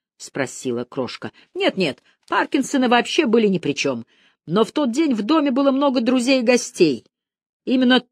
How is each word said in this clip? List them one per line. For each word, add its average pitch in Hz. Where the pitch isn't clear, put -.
спросила 123
Крошка. -
Нет-нет, 190
Паркинсоны 277
вообще 240
были 220
ни 185
при 143
чем. 123
Но 196
в 214
тот 285
день 285
в 208
доме 285
было 277
много 269
друзей 254
и 220
гостей. 180
Именно 254